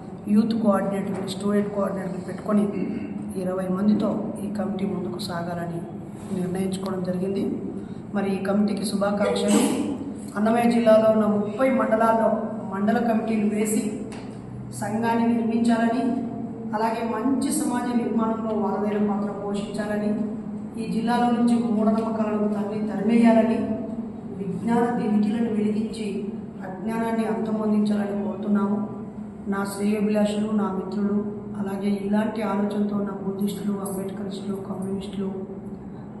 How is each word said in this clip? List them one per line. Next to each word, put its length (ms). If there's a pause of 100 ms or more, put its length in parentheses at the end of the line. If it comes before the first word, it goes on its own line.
(280)
యూత్ 340
కోఆర్డినేటర్ని, 680
స్టూడెంట్ 460
కోఆర్డినేటర్ని 460
పెట్టుకొని 480 (680)
ఇరవై 320
మందితో 560 (200)
ఈ 100
కమిటీ 320
ముందుకు 320
సాగాలని 600 (600)
నిర్ణయించుకోవడం 640
జరిగింది. 580 (520)
మరి 260
ఈ 40
కమిటీకి 400
శుభాకాంక్షలు. 1120 (420)
అన్నమయ్య 340
జిల్లాలో 400
ఉన్న 160
ముప్పై 440
మండలాల్లో 720 (320)
మండల 240
కమిటీలు 560
వేసి 520 (640)
సంఘాన్ని 600
నిర్మించాలని, 680 (760)
అలాగే 400
మంచి 380
సమాజ 440
నిర్మాణంలో 580
వాళ్ళదైన 560
పాత్ర 200
పోషించాలని, 920 (640)
ఈ 80
జిల్లాలో 380
నుంచి 280
మూఢనమ్మకాలను 880
తరిమి 400
తరిమేయాలని, 720 (760)
విజ్ఞాన 640
దివిటీలను 520
వెలిగించి 840 (300)
అజ్ఞానాన్ని 640
అంతమొందించాలని 1000
కోరుతున్నాము. 640 (600)
నా 160
శ్రేయోభిలాషులు, 840
నా 220
మిత్రులు, 720 (140)
అలాగే 320
ఇలాంటి 520
ఆలోచనతో 540
ఉన్న 140
బుద్ధిస్టులు, 640
అంబేద్కరిస్టులు, 840
కమ్యూనిస్టులు, 1000 (640)